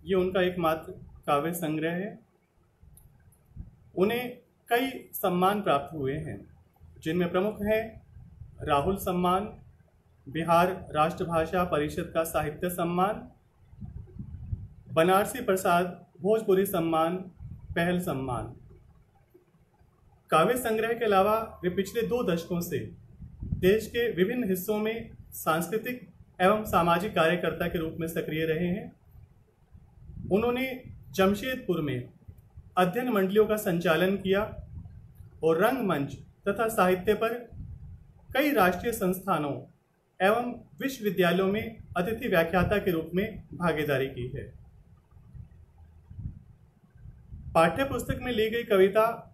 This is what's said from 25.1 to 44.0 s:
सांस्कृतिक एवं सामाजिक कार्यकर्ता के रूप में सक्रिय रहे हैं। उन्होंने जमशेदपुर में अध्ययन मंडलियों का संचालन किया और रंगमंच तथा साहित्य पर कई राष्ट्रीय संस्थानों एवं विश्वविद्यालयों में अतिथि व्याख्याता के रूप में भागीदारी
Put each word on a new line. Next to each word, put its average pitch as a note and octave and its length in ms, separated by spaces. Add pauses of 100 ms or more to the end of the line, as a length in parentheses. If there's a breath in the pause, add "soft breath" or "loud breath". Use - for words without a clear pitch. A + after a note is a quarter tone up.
सांस्कृतिक G#3+ 680 (400)
एवं G#3+ 220
सामाजिक F3+ 520
कार्यकर्ता E3+ 520
के E3+ 120
रूप D#3+ 200
में E3 80
सक्रिय D#3+ 380
रहे D#3+ 220
हैं। G#3+ 240 (1400)
उन्होंने A#3+ 340 (460)
जमशेदपुर G3+ 680
में B2+ 280 (680)
अध्ययन F#3 320
मंडलियों G3+ 360
का G#3+ 100
संचालन F3+ 640
किया F#3+ 240 (1040)
और D#3+ 200
रंगमंच G3 520 (320)
तथा A3 200
साहित्य F#3 460
पर A3+ 200 (1000)
कई C#4+ 180
राष्ट्रीय F#3+ 420
संस्थानों F3+ 600 (640)
एवं A#3 340 (260)
विश्वविद्यालयों F#3+ 680
में A3 300 (200)
अतिथि A3+ 300
व्याख्याता F3+ 500
के G3 140
रूप D#3+ 220
में G#3 300 (100)
भागीदारी C#3+ 540